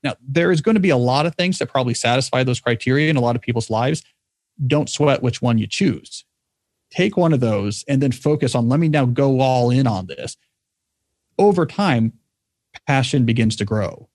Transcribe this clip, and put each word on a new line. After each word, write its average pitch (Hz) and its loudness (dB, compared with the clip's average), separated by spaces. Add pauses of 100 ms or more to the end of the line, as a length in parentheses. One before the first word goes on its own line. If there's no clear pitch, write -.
Now, - -4 (120)
there 170 2
is 165 2
gonna 220 2
be 185 2
a 139 4
lot 127 2
of 165 -4
things 185 -2
that - -2
probably 127 -2
satisfy 127 0
those 123 -2
criteria 131 0
in 151 2
a 127 2
lot 120 0
of 113 -6
people's 117 -4
lives. 120 -2 (640)
Don't 147 0
sweat 143 0
which 123 -2
one 117 2
you 101 -2
choose. - -4 (680)
Take 190 -2
one 165 4
of 123 2
those 101 -2
and 135 0
then 139 0
focus - -2
on, 120 0
"Let 147 2
me 165 2
now 147 2
go 131 2
all 127 2
in 131 2
on 95 -2
this." 71 -12 (1000)
Over 185 4
time, 123 0 (720)
passion 131 2
begins 113 0
to 101 -4
grow. 107 -6